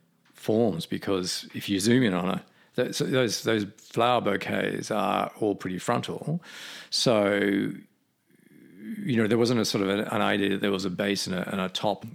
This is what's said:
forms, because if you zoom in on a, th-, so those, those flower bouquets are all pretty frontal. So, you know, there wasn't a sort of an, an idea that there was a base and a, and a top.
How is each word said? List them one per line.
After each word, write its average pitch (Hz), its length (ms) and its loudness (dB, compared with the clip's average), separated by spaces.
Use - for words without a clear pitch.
forms, 107 540 0
because 95 680 -4
if - 140 -8
you 98 120 0
zoom 120 240 6
in 95 100 2
on 90 140 0
a, 95 160 -4
th-, 123 180 -2
so - 100 -2
those, 120 380 0
those 110 240 0
flower 117 420 2
bouquets 101 720 -2
are 98 480 0
all 101 160 0
pretty 92 220 -6
frontal. 120 600 -4
So, 101 840 2
you 123 120 0
know, 113 100 4
there 113 120 4
wasn't 117 220 4
a 107 40 2
sort 104 180 0
of 95 60 2
an, 101 120 2
an 110 220 0
idea 101 280 2
that 98 100 0
there 104 100 2
was 95 140 0
a 95 60 -2
base 101 360 -2
and 95 80 -2
a, 92 160 -4
and 98 100 -2
a 92 80 -2
top. 101 460 -4